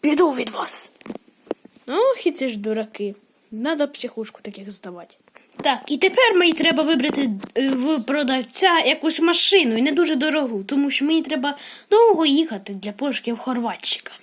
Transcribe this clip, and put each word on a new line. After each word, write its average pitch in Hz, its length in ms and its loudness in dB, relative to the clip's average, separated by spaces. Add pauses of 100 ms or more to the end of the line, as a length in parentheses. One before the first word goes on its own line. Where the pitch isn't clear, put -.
піду 302 300 2
від 254 180 -6
вас. - 420 -8 (960)
Ох, 453 400 0
і 330 40 2
ці 262 180 -2
ж 220 80 -8
дураки. 208 580 -6 (360)
Надо 285 360 -2
психушку 240 540 -10
таких 202 300 -16
здавати. 175 440 -14 (460)
Так, 269 260 0
і 294 100 -2
тепер 427 380 4
мені 349 180 4
треба 320 300 2
вибрати, 277 460 0 (280)
е, 269 120 0
в 269 340 0
продавця 285 760 0
якусь 311 400 0
машину, 330 580 4
і 226 40 2
не 294 100 2
дуже 311 240 2
дорогу, 277 480 0
тому 285 280 0
що 269 140 -2
мені 320 160 2
треба 285 360 -4 (340)
довго 415 340 6
їхати 277 480 0
для 196 180 -8
пошуків 233 460 -6
Хорватчика. 233 760 -6 (120)